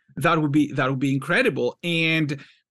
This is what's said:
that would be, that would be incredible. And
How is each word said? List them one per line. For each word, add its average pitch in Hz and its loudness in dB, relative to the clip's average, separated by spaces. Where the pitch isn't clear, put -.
that 165 2
would 147 0
be, 151 2
that 135 0
would 135 -4
be 139 0
incredible. 139 0
And 160 0